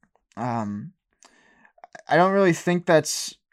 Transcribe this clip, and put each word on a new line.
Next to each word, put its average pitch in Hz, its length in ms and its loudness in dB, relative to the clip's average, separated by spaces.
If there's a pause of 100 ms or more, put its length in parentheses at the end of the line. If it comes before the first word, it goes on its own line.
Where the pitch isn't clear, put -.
(380)
Um, 117 560 -6 (1120)
I - 80 0
don't 185 160 4
really 190 220 4
think 175 320 -4
that's - 500 0 (160)